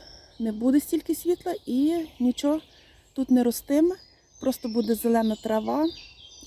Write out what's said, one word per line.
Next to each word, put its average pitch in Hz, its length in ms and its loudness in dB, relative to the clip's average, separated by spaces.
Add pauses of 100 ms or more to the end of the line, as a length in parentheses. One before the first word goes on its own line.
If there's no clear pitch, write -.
(380)
не 226 140 -2
буде 247 280 2
стільки 320 340 -4
світла 349 400 -4 (120)
і 311 400 0 (140)
нічого 285 400 0 (520)
тут 269 180 -4
не 247 120 6
ростиме, 294 540 2 (440)
просто - 280 -4
буде 226 260 0
зелена 226 420 2
трава 220 520 -2 (580)